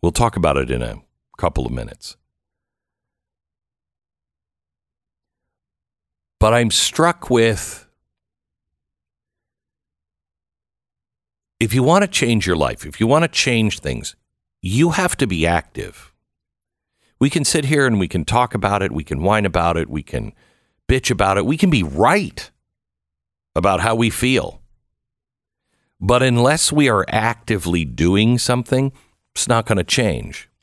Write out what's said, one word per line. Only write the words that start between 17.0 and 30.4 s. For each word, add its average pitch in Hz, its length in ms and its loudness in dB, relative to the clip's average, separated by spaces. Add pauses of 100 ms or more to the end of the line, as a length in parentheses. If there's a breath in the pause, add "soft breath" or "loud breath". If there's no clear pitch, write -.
We 139 120 2
can 147 160 -2
sit 151 180 0
here 139 220 2
and 113 120 2
we 92 80 0
can 80 200 -4
talk 120 280 0
about 101 280 0
it. 95 100 -4
We 78 100 -6
can 71 200 -6
whine 104 240 2
about 85 320 0
it. 78 100 -4
We 73 140 -8
can 53 320 -8 (540)
bitch 127 220 0
about 98 260 2
it. 98 80 0
We 139 120 -2
can 185 120 2
be 139 140 2
right 107 680 0 (1080)
about 92 240 2
how 113 160 0
we 117 120 2
feel. - 540 -2 (1400)
But 120 220 4
unless 127 480 2
we 147 180 4
are 101 200 2
actively 104 760 -2
doing 98 540 2
something, 127 540 -2 (420 soft breath)
it's - 140 -6
not 117 180 0
gonna 98 160 0
change. 85 680 -4 (140)